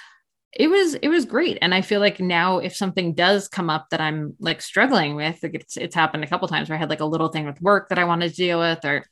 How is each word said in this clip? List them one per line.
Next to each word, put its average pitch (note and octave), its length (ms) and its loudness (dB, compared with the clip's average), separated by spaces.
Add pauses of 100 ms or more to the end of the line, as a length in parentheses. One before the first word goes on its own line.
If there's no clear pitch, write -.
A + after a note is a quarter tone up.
(540)
it C#4+ 160 2
was, F4+ 260 2
it C4 120 -2
was D#4+ 180 4
great. D4+ 360 -2
And F3 120 2
I F#3+ 80 4
feel G3+ 200 0
like G3+ 180 2
now F3+ 380 2
if F3+ 180 -6
something F3+ 380 -2
does F#3+ 340 4
come F3 220 -4
up D#3 220 -2
that D#3 100 -2
I'm, D3+ 380 -4
like, D#3+ 220 -4
struggling F#3+ 540 2
with, D#3+ 260 -4
like, E3 140 -8
it's, - 220 -12
it's - 180 -8
happened D#3+ 280 2
a D3+ 40 -8
couple F3+ 220 -2
times D#3 200 -2
where D#3+ 60 -4
I D#3 40 -4
had, D#3 100 -4
like, D3+ 100 -2
a D#3 60 -2
little D#3 240 0
thing D#3 160 -4
with C#3+ 160 -10
work G3 280 4
that F#3 80 0
I F3+ 60 4
wanted E3+ 260 0
to E3 60 -10
deal F3 240 0
with, E3 260 0
or, C#3+ 260 -2